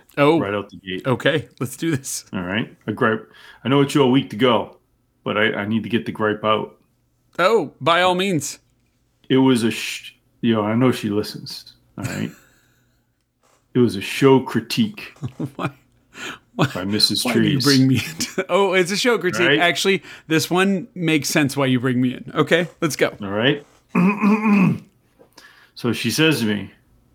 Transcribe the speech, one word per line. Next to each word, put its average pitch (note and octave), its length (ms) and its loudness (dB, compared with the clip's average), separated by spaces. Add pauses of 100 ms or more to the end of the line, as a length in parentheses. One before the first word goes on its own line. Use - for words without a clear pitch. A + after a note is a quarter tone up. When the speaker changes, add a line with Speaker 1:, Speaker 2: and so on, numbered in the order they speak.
(180)
Speaker 1:
Oh. D3+ 220 4
Speaker 2:
Right G2+ 140 -2
out G2+ 160 -6
the - 80 -20
gate. F#2 300 -8
Speaker 1:
Okay, C3+ 400 0 (120)
let's C3 160 -6
do E3 200 -2
this. - 360 -10
Speaker 2:
All F#2+ 120 -6
right, G2 320 -6 (100)
a A2 80 -4
gripe. A2 380 -2 (320)
I A#2 60 -4
know C#3 120 4
it's C#3 140 0
your C3+ 160 4
week C3+ 200 2
to A2 40 -10
go, G#2+ 420 0 (460)
but G#2 140 -6
I, A2 160 2
I G2+ 120 -6
need A2 180 -2
to - 60 -10
get A2 160 -2
the A2 60 -6
gripe G#2+ 320 -2
out. A2 340 -2 (600)
Speaker 1:
Oh, F#3 420 0
by E3+ 220 2
all F#3 100 4
means. F3+ 460 -2 (680)
Speaker 2:
It C3 80 4
was C3 260 4
a A2+ 80 0
sh-, - 420 -10 (280)
you A#2 120 2
know, A2 80 2
I G#2+ 140 -2
know B2+ 160 4
she G#2+ 180 -4
listens, - 640 -6 (240)
all - 60 -8
right? - 320 -6
<laughs> - 60 -20 (1300)
It B2+ 80 2
was G#2 140 4
a G2 60 -6
show C3+ 380 4
critique - 800 -2
Speaker 1:
<laughs> - 360 -10
Why? - 140 -4 (880)
Why? F3 180 0
Speaker 2:
by F#2 120 -6
Missus - 380 -2
Speaker 1:
Why A#3+ 100 -2
do E3+ 100 4
you D3 180 2
Speaker 2:
Trees. - 20 -4
Speaker 1:
bring C3 240 4
me C3 100 2 (400)
in? F#3+ 80 -4
<laughs> - 40 -14
Oh, F#3 240 2
it's F3+ 160 2
a G3+ 80 -4
show A#3 220 0
critique. F3+ 300 0
Speaker 2:
Right? D3 100 2
Speaker 1:
Actually, F3 420 0 (240)
this D#3 240 0
one F#3+ 460 0
makes D#3+ 340 0
sense D3 260 0
why C#3 120 0
you B2+ 120 2
bring B2+ 220 0
me B2 140 0
in. - 180 -16
Okay, E3 360 0 (120)
let's D#3 140 -2
go. - 260 -2
Speaker 2:
All G2+ 80 -8
right. G#2+ 340 0 (300)
<clears throat> G3+ 920 2 (920)
So A#2+ 180 -4
she A2+ 160 -4
says D3 300 2
to A2+ 80 0
me, G2+ 240 -4 (440)